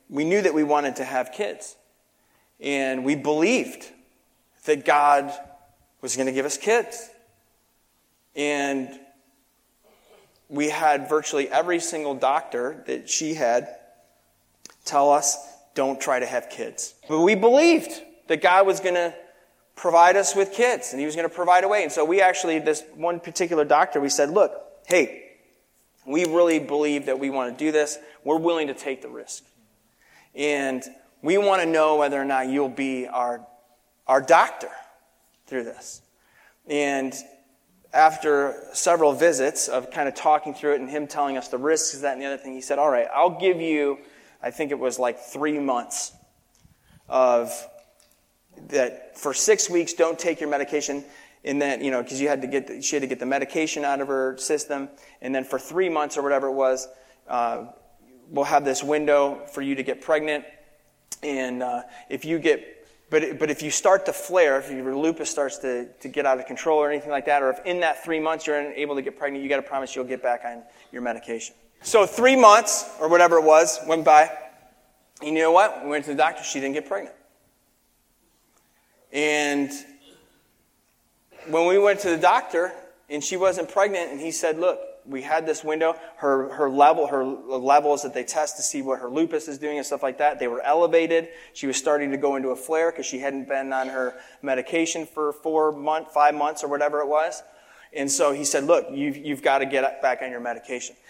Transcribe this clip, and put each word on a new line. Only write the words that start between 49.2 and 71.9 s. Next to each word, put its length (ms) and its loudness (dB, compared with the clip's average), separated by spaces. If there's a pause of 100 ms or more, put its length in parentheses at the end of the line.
six 380 2
weeks, 220 0
don't 260 0
take 200 -2
your 100 -6
medication." 540 -4 (400)
And 180 -2
then, 220 -2
you 80 -2
know, 120 -2
'cause 160 -10
you 80 0
had 140 0
to 60 -8
get 180 -4
the, 160 -14
she 140 -4
had 60 0
to 60 -4
get 120 -6
the 80 -8
medication 580 -4
out 160 -2
of 60 -6
her 300 -2
system. 520 -6 (320)
And 120 -8
then 100 -4
for 160 -6
three 300 -2
months 280 -4
or 60 -2
whatever 240 0
it 60 -2
was, 340 0 (400)
uh, 380 -4 (640)
we'll 140 0
have 200 2
this 180 -2
window 720 0
for 80 -8
you 140 -4
to 80 -6
get 180 -6
pregnant. 420 -2 (800)
And, 400 -6
uh, 220 -6 (260)
if 160 -8
you 140 -2
get, 480 -2 (240)
but, 260 0
but 140 -2
if 100 -6
you 80 -6
start 380 2
to 60 -2
flare, 440 2
if 140 -6
your 240 -6
lupus 340 -2
starts 300 -4
to, 260 -6 (140)
to 80 -14
get 180 -4
out 140 2
of 80 -12
control 320 0
or 100 2
anything 220 -6
like 140 -2
that, 180 2
or 80 2
if 120 -6
in 180 -2
that 220 -2
three 160 -2
months 280 -4
you're 100 0
unable 380 -4
to 80 -4
get 120 -8
pregnant, 280 -6
you 40 -8
gotta 140 0
promise 340 -6
you'll 80 -4
get 200 -8
back 220 -2
on 180 -12 (280)
your 120 -10
medication. 500 -8 (300)
So 240 4